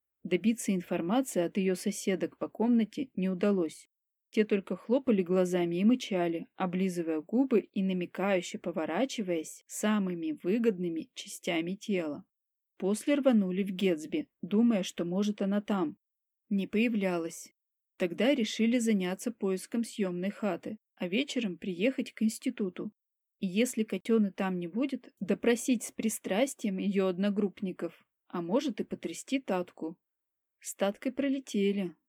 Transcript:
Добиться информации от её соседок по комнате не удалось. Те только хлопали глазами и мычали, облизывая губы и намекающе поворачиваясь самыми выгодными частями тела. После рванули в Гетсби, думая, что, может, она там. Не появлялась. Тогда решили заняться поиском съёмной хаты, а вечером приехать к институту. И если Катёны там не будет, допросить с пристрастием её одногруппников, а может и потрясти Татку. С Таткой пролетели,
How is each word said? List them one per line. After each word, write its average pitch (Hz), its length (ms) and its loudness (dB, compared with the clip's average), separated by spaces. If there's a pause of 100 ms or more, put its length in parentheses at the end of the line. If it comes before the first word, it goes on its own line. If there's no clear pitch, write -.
(240)
Добиться 202 500 0
информации 180 680 0
от 170 140 -2
её 190 200 2
соседок 185 600 -2
по - 120 -6
комнате 226 680 0
не 185 140 0
удалось. 185 600 0 (420)
Те 214 140 2
только 196 320 0
хлопали 226 460 2
глазами 175 540 2
и 185 80 2
мычали, 180 600 2 (100)
облизывая 175 640 0
губы 240 400 2
и - 220 -4
намекающе 185 760 0
поворачиваясь 170 1080 -2
самыми 180 760 -2
выгодными 180 720 0
частями 175 600 -6
тела. 175 500 -4 (520)
После 214 380 0
рванули 208 480 4
в 190 80 -2
Гетсби, 170 580 0 (140)
думая, 208 400 4
что, - 220 -6
может, 202 360 0
она 202 220 0
там. 180 340 -2 (540)
Не 196 160 2
появлялась. 196 880 0 (420)
Тогда 190 380 2
решили 233 440 2
заняться 208 540 0
поиском 196 520 -2
съёмной 185 460 -2
хаты, 202 480 -4 (180)
а 180 120 -4
вечером 220 480 -2
приехать 202 560 -2
к - 100 -4
институту. 214 720 -2 (480)
И 196 60 -2
если 220 380 0
Катёны 214 480 2
там 190 260 -2
не 175 80 -4
будет, 240 540 -4
допросить 226 640 2
с - 80 -12
пристрастием 214 840 -2
её 190 280 2
одногруппников, 190 1000 -2 (220)
а 175 140 -4
может 220 380 -2
и 208 40 -6
потрясти - 560 -6
Татку. 175 560 -4 (640)
С - 140 -12
Таткой 202 380 -2
пролетели, 202 840 0 (140)